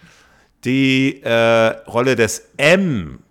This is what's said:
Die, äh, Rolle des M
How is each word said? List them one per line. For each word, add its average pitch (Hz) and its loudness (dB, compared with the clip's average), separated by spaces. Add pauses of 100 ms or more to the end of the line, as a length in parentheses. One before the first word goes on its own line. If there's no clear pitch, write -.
(640)
Die, 135 0
äh, 117 2 (200)
Rolle 123 0
des - -2
M 143 0 (120)